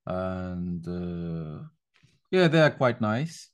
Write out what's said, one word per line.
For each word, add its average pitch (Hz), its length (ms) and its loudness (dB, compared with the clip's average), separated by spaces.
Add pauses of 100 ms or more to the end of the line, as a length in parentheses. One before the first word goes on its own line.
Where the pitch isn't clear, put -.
and, 90 840 -4
uh, 85 760 -6 (680)
yeah, 185 160 4
they 160 140 6
are 147 80 8
quite 127 300 2
nice. 117 540 -2